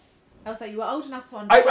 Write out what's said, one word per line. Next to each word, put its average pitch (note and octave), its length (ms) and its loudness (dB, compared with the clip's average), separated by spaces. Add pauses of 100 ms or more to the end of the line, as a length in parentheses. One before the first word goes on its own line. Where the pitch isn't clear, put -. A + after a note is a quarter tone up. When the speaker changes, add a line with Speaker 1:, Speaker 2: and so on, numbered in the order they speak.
(440)
Speaker 1:
Oh, A3 100 -12
so A3+ 100 -16
you G#3+ 140 -12
were A3 60 -6
old C#4+ 220 -6
enough B3+ 240 -16
to B3 60 -18
Speaker 2:
I, G#3 140 -12
I - 100 8
was, - 100 2